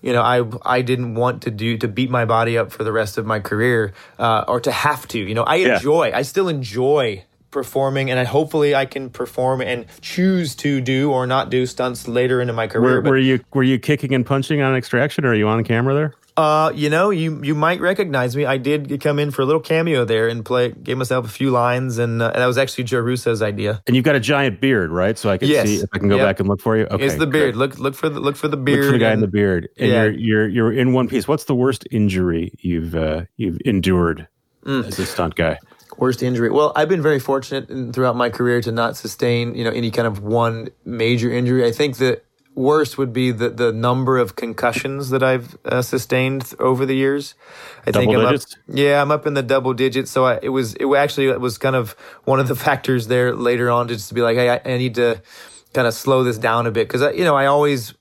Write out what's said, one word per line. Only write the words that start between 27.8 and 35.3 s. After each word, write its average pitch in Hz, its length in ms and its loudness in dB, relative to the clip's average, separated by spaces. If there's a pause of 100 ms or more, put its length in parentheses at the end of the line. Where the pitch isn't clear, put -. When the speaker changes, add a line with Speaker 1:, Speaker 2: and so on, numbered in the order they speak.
Speaker 1:
for 160 140 -2
the, 143 100 -6
look 143 160 -2
for 156 140 -4
the 147 80 -2
Speaker 2:
Look 131 80 -4
for 139 80 2
the 139 40 4 (120)
Speaker 1:
beard 127 100 4
Speaker 2:
guy 113 80 4
in 110 60 4
Speaker 1:
and 107 100 2
Speaker 2:
the 104 40 0
beard. 95 500 0
And 127 120 2
Speaker 1:
Yeah. 117 140 4
Speaker 2:
you're, 107 80 2
you're, 107 380 0
you're 113 240 2
in 127 180 2
one 127 160 2
piece. 117 180 -2
What's 151 200 -2
the 139 100 0
worst 123 340 0
injury 92 720 0
you've, 82 360 -4
uh, 80 260 -2 (160)
you've 90 260 -4
endured 87 640 0 (380)
Speaker 1:
Mm. 135 240 -4
Speaker 2:
as 98 100 -8
a 120 60 -2
stunt 85 300 -6